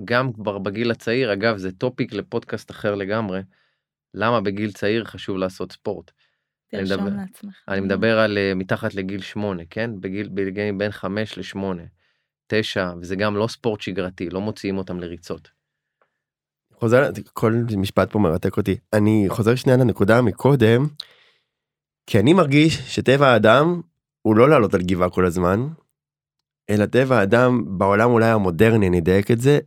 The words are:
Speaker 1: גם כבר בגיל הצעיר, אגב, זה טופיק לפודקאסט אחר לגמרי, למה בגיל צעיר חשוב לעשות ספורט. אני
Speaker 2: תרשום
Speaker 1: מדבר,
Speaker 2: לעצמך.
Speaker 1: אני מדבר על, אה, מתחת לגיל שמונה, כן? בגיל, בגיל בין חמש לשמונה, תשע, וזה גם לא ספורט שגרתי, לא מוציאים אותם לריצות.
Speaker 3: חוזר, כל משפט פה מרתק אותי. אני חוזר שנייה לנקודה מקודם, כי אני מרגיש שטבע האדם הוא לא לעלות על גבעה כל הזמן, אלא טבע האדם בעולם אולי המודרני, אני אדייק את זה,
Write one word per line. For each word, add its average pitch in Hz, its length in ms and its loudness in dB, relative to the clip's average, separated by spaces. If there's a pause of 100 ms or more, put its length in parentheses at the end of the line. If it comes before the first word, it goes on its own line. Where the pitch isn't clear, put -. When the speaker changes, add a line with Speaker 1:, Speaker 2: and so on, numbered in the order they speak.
Speaker 1:
גם 123 280 -2
כבר 101 260 -6
בגיל 107 320 -4
הצעיר, 117 420 -2
אגב, 104 240 0
זה 92 160 -8
טופיק 123 400 -6
לפודקאסט 107 580 -8
אחר 104 240 -4
לגמרי, 101 460 -4 (720)
למה 110 260 0
בגיל 101 320 -4
צעיר 107 320 -4
חשוב 101 320 -10
לעשות 92 360 -6
ספורט. 90 380 -12 (640)
אני 190 100 -6
Speaker 2:
תרשום 190 220 -2
Speaker 1:
מדבר, 202 120 -4
Speaker 2:
לעצמך. 196 380 -14 (140)
Speaker 1:
אני 98 120 -4
מדבר 110 380 0
על, 104 200 2
אה, 98 160 0
מתחת 95 400 -4
לגיל 98 260 -8
שמונה, 98 500 -8
כן? 113 200 -6 (100)
בגיל, 101 280 -8
בגיל 98 440 -4
בין 101 180 -4
חמש 101 480 -8
לשמונה, 95 440 -8 (640)
תשע, 107 540 -2
וזה 90 160 -8
גם 104 200 -2
לא 107 120 0
ספורט 107 320 -6
שגרתי, 92 500 -8
לא 92 100 -6
מוציאים 101 380 -6
אותם 92 220 -8
לריצות. 85 480 -12 (1300)
Speaker 3:
חוזר, 117 360 2 (220)
כל 110 200 0 (240)
משפט 95 340 0
פה 104 80 -2
מרתק 92 380 0
אותי. 98 200 -2 (160)
אני 107 360 2
חוזר 113 260 0
שנייה 127 240 2
לנקודה 113 440 4
מקודם, 120 640 2 (1200)
כי 110 140 2
אני 127 120 4
מרגיש 151 420 4
שטבע 139 520 2
האדם 127 540 4 (420)
הוא 110 140 4
לא 123 120 8
לעלות 117 260 4
על 92 80 0
גבעה 90 280 0
כל 90 160 2
הזמן, 92 420 0 (1040)
אלא 104 160 2
טבע 127 320 2
האדם 113 600 2
בעולם 101 320 4
אולי 113 160 4
המודרני, 104 640 2
אני 87 100 2
אדייק 92 320 2
את 117 100 2
זה, 139 260 4